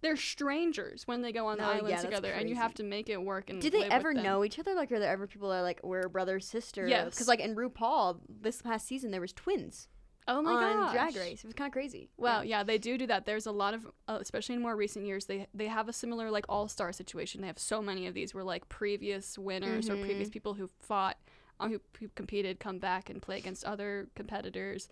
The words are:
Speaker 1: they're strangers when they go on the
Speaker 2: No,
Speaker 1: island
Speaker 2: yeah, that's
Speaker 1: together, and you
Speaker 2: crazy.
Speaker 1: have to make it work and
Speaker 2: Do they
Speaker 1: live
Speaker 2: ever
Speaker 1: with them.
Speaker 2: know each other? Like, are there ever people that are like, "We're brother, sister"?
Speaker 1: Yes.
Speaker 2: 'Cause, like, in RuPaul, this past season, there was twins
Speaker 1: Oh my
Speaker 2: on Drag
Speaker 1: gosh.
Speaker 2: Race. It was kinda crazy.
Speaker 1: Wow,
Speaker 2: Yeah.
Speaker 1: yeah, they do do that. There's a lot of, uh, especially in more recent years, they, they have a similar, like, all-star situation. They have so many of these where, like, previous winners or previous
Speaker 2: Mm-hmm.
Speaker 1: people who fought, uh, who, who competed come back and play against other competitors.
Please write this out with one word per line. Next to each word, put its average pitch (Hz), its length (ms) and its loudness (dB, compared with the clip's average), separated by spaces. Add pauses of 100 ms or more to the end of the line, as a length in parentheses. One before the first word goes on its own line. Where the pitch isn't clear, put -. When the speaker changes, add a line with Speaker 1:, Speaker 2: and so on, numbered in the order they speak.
Speaker 1:
they're 311 140 4
strangers 285 920 0
when 247 140 0
they 240 100 -2
go 220 160 0
on 214 80 0
the 214 80 0
Speaker 2:
No, 208 60 4
Speaker 1:
island 208 180 2
Speaker 2:
yeah, 180 80 4
that's 175 80 0
Speaker 1:
together, 196 260 0
and 214 180 0
you 233 60 0
Speaker 2:
crazy. 240 80 0
Speaker 1:
have 226 120 2
to - 100 -6
make 208 240 -4
it 208 120 0
work 190 300 -4
and 185 100 -4
Speaker 2:
Do 302 100 4
they 415 100 6
Speaker 1:
live 202 100 4
Speaker 2:
ever 294 200 6
Speaker 1:
with 285 60 4
them. 220 80 2
Speaker 2:
know 196 200 6
each 214 140 -2
other? 381 160 0
Like, 302 180 0
are 226 80 2
there 196 100 2
ever 190 160 0
people 202 220 -6
that 185 80 2
are 185 60 2
like, 175 200 0
"We're 185 260 0
brother, 190 300 0
sister"? - 480 -4
Speaker 1:
Yes. 208 320 4
Speaker 2:
'Cause, 240 80 2
like, 233 140 8
in 220 160 -2
RuPaul, 233 720 2
this 214 340 -4
past 226 240 -2
season, 262 240 -4
there 185 100 -2
was 185 120 -6
twins - 560 -2 (400)
Speaker 1:
Oh 262 140 2
my 320 100 4
Speaker 2:
on 415 400 4
Drag 262 220 4
Speaker 1:
gosh. - 20 -4
Speaker 2:
Race. 180 260 -6
It - 40 -14
was 226 80 -12
kinda 285 180 -4
crazy. 262 460 -4
Speaker 1:
Wow, 233 240 4
Speaker 2:
Yeah. 220 160 2
Speaker 1:
yeah, 202 40 2
they 214 160 4
do 233 200 2
do 254 80 2
that. 208 180 4
There's 214 220 0
a 220 60 -2
lot 202 220 4
of, 226 160 -8 (160)
uh, 220 140 -2
especially 208 360 -4
in 240 60 0
more 233 140 0
recent 208 300 0
years, 196 200 -2
they, 196 280 -4
they 214 140 -2
have 220 200 0
a 233 40 -2
similar, 233 380 -2
like, 208 200 2
all-star 208 420 2
situation. - 480 -6
They 196 80 -4
have 165 100 -8
so 220 240 0
many 190 240 -2
of 180 80 -4
these 190 200 -4
where, 190 100 -6
like, 175 240 -4
previous 202 680 -2
winners 196 500 -2
or 202 80 0
previous 202 320 -2
Speaker 2:
Mm-hmm. 214 60 -12
Speaker 1:
people 208 200 -4
who 196 140 -6 (100)
fought, 196 400 0 (400)
uh, 202 100 -2
who, 220 120 -2 (180)
who 220 120 -10
competed 196 500 -4
come 190 180 -6
back 185 320 -2
and 196 100 -8
play 196 180 -6
against 190 260 -8
other 202 500 -4
competitors. 196 760 -6